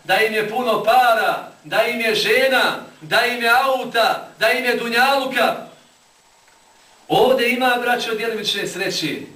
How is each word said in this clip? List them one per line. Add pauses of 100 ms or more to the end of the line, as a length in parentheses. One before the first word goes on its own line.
da
im
je
puno
para, (160)
da
im
je
žena, (260)
da
im
je
auta, (100)
da
im
je
dunjaluka. (1500)
Ovdje
ima,
braćo,
djelimične
sreće. (200)